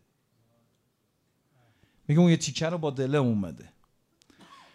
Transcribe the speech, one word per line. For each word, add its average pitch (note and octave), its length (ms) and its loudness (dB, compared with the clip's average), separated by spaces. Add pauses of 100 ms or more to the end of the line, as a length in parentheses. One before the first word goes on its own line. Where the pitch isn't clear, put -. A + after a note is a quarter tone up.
(2000)
میگه: D3+ 140 4
«اون F3+ 80 6
یه E3 80 4
تیکه D3 280 -8
رو C3+ 120 -6
با C#3 140 -4
دل C3+ 240 -2
اومده.» G#2 540 -2 (1040)